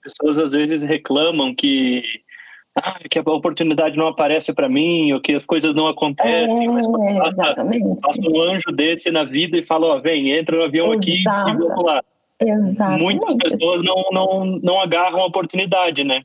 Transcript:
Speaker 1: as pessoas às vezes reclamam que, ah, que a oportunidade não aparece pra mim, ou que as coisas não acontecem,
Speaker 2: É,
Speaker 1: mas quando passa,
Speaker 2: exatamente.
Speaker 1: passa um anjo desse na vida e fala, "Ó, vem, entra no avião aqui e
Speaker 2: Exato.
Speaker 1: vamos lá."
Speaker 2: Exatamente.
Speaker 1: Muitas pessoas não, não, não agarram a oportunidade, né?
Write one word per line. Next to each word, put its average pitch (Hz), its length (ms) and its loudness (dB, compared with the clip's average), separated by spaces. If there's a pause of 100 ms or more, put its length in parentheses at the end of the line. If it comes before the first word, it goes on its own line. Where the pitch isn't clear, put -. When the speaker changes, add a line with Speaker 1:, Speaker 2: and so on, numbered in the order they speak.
Speaker 1:
as - 80 -16
pessoas 147 260 0
às 151 120 0
vezes 151 320 0
reclamam 147 720 -2
que, 131 480 0 (720)
ah, - 240 -6 (100)
que - 100 0
a - 20 -4
oportunidade 156 760 0
não 160 120 0
aparece 151 440 0
pra 139 160 0
mim, 151 460 2
ou 135 80 -2
que 147 120 0
as 139 120 -2
coisas 156 300 0
não 156 120 2
acontecem, 233 800 0
Speaker 2:
É, 233 40 0
Speaker 1:
mas 240 140 0
quando 208 340 0
passa, 185 220 0
Speaker 2:
exatamente. 196 600 -2
Speaker 1:
passa - 200 0
um 160 200 2
anjo 175 340 -2
desse 165 360 0
na 160 120 0
vida 156 340 -2
e 160 60 0
fala, 165 240 2
"Ó, 147 140 2
vem, 143 300 0
entra 160 260 0
no 165 60 2
avião 160 280 0
aqui 196 200 0
e 180 80 0
Speaker 2:
Exato. 202 380 0
Speaker 1:
vamos 170 280 0
lá." 147 180 2 (380)
Speaker 2:
Exatamente. 208 600 2
Speaker 1:
Muitas 294 340 2
pessoas 175 480 0
não, 185 280 0
não, 190 340 2 (160)
não 180 200 2
agarram 175 400 2
a 185 40 2
oportunidade, 180 800 0
né? 131 220 -2